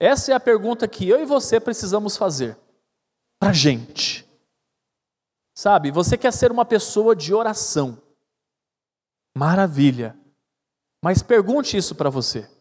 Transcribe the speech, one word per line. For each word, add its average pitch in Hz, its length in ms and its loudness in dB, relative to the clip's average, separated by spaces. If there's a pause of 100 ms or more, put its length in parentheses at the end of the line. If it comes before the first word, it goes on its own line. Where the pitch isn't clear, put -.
Essa 262 320 2
é - 20 4
a 254 60 0
pergunta 233 460 0
que 190 220 -6
eu 254 120 4
e 311 40 -6
você 262 340 0
precisamos 214 580 -4
fazer 135 400 -4 (840)
pra 196 120 2
gente. 135 760 -2 (1300)
Sabe, 165 340 2
você 175 260 0
quer - 160 0
ser 240 200 2
uma 233 120 0
pessoa 220 520 2
de 160 180 -4
oração. 180 680 -2 (1400)
Maravilha. 143 800 2 (840)
Mas 180 180 2
pergunte 233 560 0
isso 175 200 -4
pra 151 120 -2
você. 123 400 -6 (120)